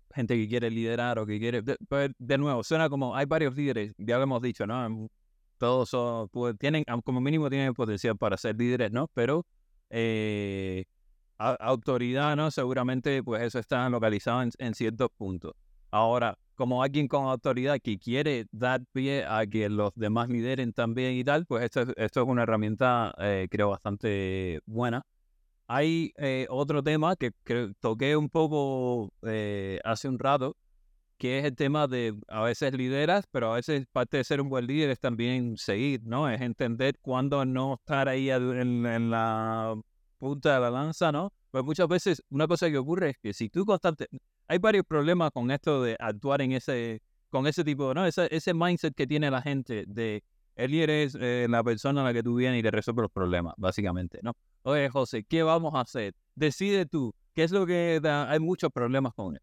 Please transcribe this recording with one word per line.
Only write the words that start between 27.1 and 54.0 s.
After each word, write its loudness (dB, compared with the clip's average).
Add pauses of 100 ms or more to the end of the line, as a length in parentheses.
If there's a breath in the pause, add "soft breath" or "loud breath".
que, -2 (140)
que -2
toqué 2
un 0
poco, 0 (120)
eh, -4
hace -4
un -4
rato, 0 (600)
que -2
es 0
el -2
tema 2
de -2 (140)
a -4
veces 0
lideras, 0
pero 0
a 0
veces -2
parte -2
de 2
ser -2
un -4
buen -2
líder 0
es -4
también -2
seguir, -2
¿no? -2
Es -2
entender -2
cuándo 0
no -2
estar 0
ahí 0
al, 2
en, 0
en 0
la 0 (440)
punta 2
de 4
la 2
lanza, 0
¿no? -2 (200)
Pues 0
muchas 2
veces 2
una 2
cosa 2
que 2
ocurre 0
es -8
que -6
si -4
tú -2
constante-, 0 (400)
hay 2
varios 4
problemas 2
con 0
esto 2
de 0
actuar 0
en 0
ese, -4 (280)
con 0
ese 2
tipo, 0
¿no? 0
Ese, 2
ese 0
mindset 0
que -2
tiene 0
la 0
gente -4
de -4 (320)
el -2
líder 2
es, 0
eh, 0
la 4
persona 0
a 2
la 2
que 0
tú 0
vienes 2
y 0
le 2
resuelves 0
los -2
problemas, 0
básicamente, -2